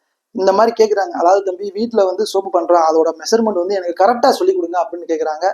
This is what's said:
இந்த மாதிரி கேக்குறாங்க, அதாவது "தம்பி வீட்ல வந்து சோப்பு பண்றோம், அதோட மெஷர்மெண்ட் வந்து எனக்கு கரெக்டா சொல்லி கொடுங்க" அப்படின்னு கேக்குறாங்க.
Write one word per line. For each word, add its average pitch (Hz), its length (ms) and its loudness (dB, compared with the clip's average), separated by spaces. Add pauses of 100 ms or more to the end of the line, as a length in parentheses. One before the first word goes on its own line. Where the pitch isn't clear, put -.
(360)
இந்த 190 160 2
மாதிரி 220 240 2
கேக்குறாங்க, 202 380 2
அதாவது 185 300 2
"தம்பி 190 280 -6
வீட்ல 214 340 -2
வந்து 185 200 -2
சோப்பு 190 260 -4
பண்றோம், 170 320 2
அதோட 160 320 2
மெஷர்மெண்ட் 208 460 0
வந்து 190 140 -2
எனக்கு 175 220 -4
கரெக்டா 233 320 2
சொல்லி 190 240 0
கொடுங்க" 175 260 -4
அப்படின்னு 170 280 -6
கேக்குறாங்க. 160 460 -4